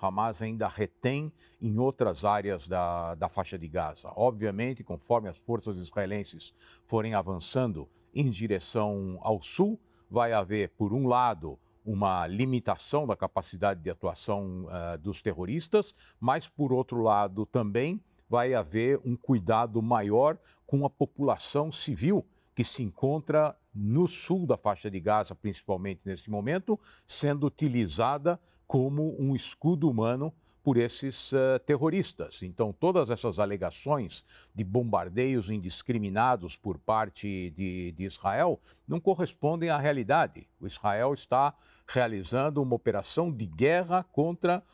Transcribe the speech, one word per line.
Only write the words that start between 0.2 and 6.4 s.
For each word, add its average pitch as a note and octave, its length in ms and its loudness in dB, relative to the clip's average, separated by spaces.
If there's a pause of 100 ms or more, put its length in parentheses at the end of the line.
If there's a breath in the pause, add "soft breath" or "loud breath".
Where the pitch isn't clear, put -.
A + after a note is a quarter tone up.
ainda A2 280 -2
retém C3 640 -4 (280 soft breath)
em G#2+ 180 0
outras A2+ 460 0
áreas G2+ 440 0
da, F2 480 -2
da D#2+ 120 -4
faixa F#2+ 300 -6
de E2 80 -10
Gaza. D#2 480 -6
Obviamente, A2+ 680 0
conforme G#2+ 440 -2
as E2 80 -10
forças G#2+ 420 -4
israelenses F#2+ 760 -6 (320 loud breath)